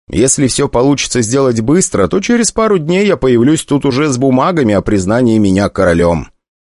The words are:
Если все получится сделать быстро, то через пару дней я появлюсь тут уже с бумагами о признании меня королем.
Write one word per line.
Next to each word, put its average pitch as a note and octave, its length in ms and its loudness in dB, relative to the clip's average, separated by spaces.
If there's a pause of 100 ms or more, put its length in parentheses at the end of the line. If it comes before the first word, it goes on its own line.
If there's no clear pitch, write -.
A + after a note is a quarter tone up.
Если C3 380 0
все C#3+ 220 -2
получится C3 540 0
сделать A#2+ 380 0
быстро, A2+ 480 0
то F#3+ 120 -2
через A#3+ 320 0
пару G#3+ 260 0
дней F3+ 280 0
я F#3 100 2
появлюсь C3 480 2
тут C#3+ 220 -2
уже C#3 220 0
с B2+ 100 -2
бумагами C3+ 560 0
о F#2 80 0
признании A2 560 0
меня G2 320 0
королем. E2+ 580 0 (320)